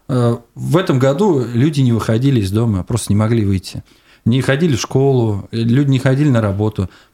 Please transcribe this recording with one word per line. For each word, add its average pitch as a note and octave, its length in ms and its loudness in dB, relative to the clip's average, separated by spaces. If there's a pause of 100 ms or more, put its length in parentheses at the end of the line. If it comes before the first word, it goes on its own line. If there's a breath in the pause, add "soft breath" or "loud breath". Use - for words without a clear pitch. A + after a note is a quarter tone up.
Э, A#2+ 280 0 (180)
в B2+ 220 -2
этом F3+ 220 2
году C#3 460 2
люди C3 360 0
не B2 120 2
выходили A#2 480 0
из F#2+ 100 -2
дома, G#2 340 0
просто - 280 -4
не G2 40 2
могли A2 280 0
выйти. G2 380 -4 (420 soft breath)
Не C3 160 2
ходили C#3 360 0
в - 40 -4
школу, A#2+ 720 0
э, A2+ 40 -6
люди A#2 340 0
не C3 80 2
ходили C3+ 300 0
на A#2+ 120 2
работу, G#2 480 -2 (240 soft breath)